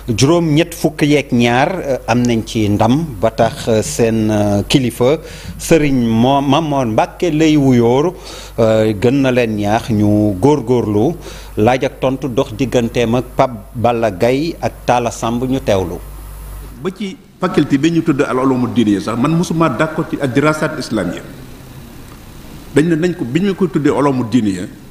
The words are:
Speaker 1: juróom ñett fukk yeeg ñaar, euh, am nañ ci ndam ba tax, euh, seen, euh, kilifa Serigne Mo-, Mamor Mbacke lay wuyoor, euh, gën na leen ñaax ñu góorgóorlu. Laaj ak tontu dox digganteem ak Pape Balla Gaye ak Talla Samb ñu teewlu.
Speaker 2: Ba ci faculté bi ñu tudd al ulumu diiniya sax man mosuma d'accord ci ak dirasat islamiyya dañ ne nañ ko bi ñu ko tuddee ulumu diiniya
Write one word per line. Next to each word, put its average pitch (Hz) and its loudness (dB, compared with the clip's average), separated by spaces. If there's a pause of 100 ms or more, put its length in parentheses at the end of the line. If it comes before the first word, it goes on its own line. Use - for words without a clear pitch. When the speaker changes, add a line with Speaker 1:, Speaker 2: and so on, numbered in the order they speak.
Speaker 1:
juróom 151 2
ñett 165 2
fukk - -4
yeeg 143 2
ñaar, 123 4 (100)
euh, 135 -2 (100)
am 120 2
nañ 117 2
ci 107 0
ndam 113 2 (160)
ba 113 2
tax, - -2
euh, 110 2
seen, 113 0
euh, 104 2
kilifa 131 2 (380)
Serigne 139 2
Mo-, 123 4
Mamor 143 0
Mbacke 160 -2
lay 151 4
wuyoor, 135 4 (460)
euh, 110 4
gën 131 2
na 131 2
leen 120 0
ñaax 104 0
ñu 104 2
góorgóorlu. 120 2 (400)
Laaj 123 2
ak - -6
tontu 135 -2
dox 123 -2
digganteem 117 0
ak 127 -2 (120)
Pape 131 2 (220)
Balla 117 0
Gaye 127 0
ak 117 -4 (120)
Talla 120 2
Samb 120 -4
ñu 131 -2
teewlu. 92 0 (840)
Speaker 2:
Ba 185 -4
ci 196 -10 (240)
faculté 151 2
bi 156 2
ñu 165 2
tudd 143 2
al 123 -2
ulumu 127 2
diiniya 104 2
sax 107 -4
man 139 2
mosuma 165 0
d'accord 156 -2
ci 151 -4
ak 131 -2
dirasat 151 0
islamiyya 98 -4 (1500)
dañ 151 4
ne 165 2
nañ 170 0
ko 160 -8
bi 127 -2
ñu 196 0
ko 190 0
tuddee 147 0
ulumu 131 0
diiniya 101 0 (280)